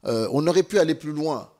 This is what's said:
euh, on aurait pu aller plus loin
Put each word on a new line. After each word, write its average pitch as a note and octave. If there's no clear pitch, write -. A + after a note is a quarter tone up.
euh, A2+
on D3+
aurait F3
pu G#3
aller D#3+
plus D3+
loin D3+